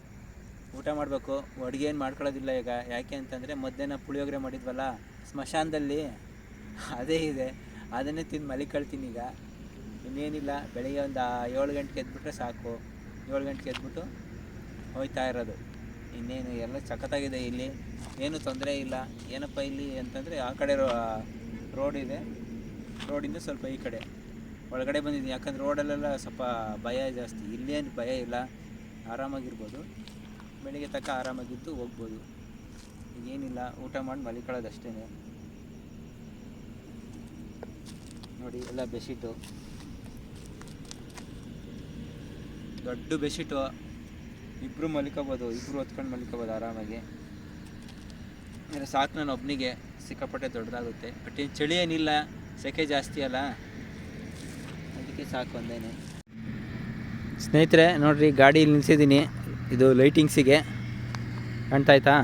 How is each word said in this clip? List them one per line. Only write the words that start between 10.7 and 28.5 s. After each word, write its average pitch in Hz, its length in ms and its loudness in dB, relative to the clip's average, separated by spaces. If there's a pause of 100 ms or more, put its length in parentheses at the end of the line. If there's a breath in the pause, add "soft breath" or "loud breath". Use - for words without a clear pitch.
ಬೆಳಿಗ್ಗೆ 139 320 -2
ಒಂದು 127 220 0 (300)
ಏಳು 143 200 4
ಗಂಟೆಗೆ 143 260 -4
ಎದ್ಬಿಟ್ರೆ 135 360 -8
ಸಾಕು. 120 340 -6 (580)
ಏಳು 139 180 0
ಗಂಟೆಗೆ 135 240 -6
ಎದ್ಬಿಟ್ಟು 147 300 -6 (920)
ಹೋಯ್ತಾ 135 340 -2
ಇರೋದು. 117 260 -4 (600)
ಇನ್ನೇನು 123 340 -4 (140)
ಎಲ್ಲ 123 100 -6 (140)
ಸಖತ್ತಾಗಿದೆ 135 500 -2 (100)
ಇಲ್ಲಿ, 123 200 -4 (560)
ಏನು 320 100 -2 (120)
ತೊಂದರೆ 143 260 -2 (100)
ಇಲ್ಲ. 131 100 -4 (420)
ಏನಪ್ಪ 139 220 -6 (120)
ಇಲ್ಲಿ 139 180 -4 (160)
ಅಂತಂದರೆ 247 340 -6 (100)
ಆ 131 120 -2
ಕಡೆ 143 220 4
ರೋ-, 127 100 4 (840)
ರೋಡ್ 285 280 0
ಇದೆ, 285 140 -4 (880)
ರೋಡಿಂದ 285 360 -2
ಸ್ವಲ್ಪ 143 200 -6 (100)
ಈ - 80 -6
ಕಡೆ 110 160 -6 (760)
ಒಳಗಡೆ 139 300 2
ಬಂದಿದ್ದೀನಿ. 139 300 -2
ಯಾಕಂದ್ರೆ 135 320 -4
ರೋಡಲ್ಲೆಲ್ಲ 147 420 2 (140)
ಸ್ವಲ್ಪ 127 200 -8 (440)
ಭಯ 123 120 0 (200)
ಜಾಸ್ತಿ, 110 240 -8 (140)
ಇಲ್ಲೇನು 147 420 -2
ಭಯ 120 120 -2 (140)
ಇಲ್ಲ, 120 120 -2 (760)